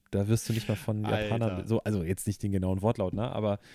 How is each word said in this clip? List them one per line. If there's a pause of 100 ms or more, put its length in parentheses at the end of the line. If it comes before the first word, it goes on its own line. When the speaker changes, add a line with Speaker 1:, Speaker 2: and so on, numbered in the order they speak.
(120)
Speaker 1:
Da
wirst
du
nicht
mal
von
Speaker 2:
Alter.
Speaker 1:
Japanern,
so,
also
jetzt
nicht
den
genauen
Wortlaut,
ne,
aber (160)